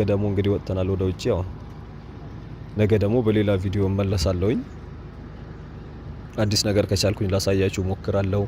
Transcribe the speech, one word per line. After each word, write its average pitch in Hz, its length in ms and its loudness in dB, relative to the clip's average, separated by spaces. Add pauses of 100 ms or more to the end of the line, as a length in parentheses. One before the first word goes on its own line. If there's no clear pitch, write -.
ደግሞ 101 200 2
እንግዲህ 101 260 2
ወጥተናል 92 380 0
ወደ 95 160 0
ውጭ። 92 200 -2
ያው 107 140 2 (1400)
ነገ 104 200 4
ደግሞ 101 240 2
በሌላ 107 360 4
ቪዲዮ 98 280 0
እመለሳለሁኝ። 98 760 2 (1800)
አዲስ 104 260 2
ነገር 101 240 4
ከቻልኩኝ 101 420 2
ላሳያችሁ 95 520 2
እሞክራለሁ። 98 680 0